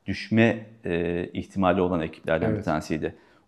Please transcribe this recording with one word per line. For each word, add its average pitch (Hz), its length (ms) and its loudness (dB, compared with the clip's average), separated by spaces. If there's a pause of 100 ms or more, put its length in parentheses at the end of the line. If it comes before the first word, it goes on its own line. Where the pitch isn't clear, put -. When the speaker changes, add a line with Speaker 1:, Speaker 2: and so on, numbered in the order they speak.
Speaker 1:
düşme, 110 600 2 (200)
e, 87 480 -2
ihtimali 92 480 2
olan 90 200 0
ekiplerden 80 480 -2
bir 110 60 0
Speaker 2:
Evet. 98 100 -6
Speaker 1:
tanesiydi. 80 500 -4 (320)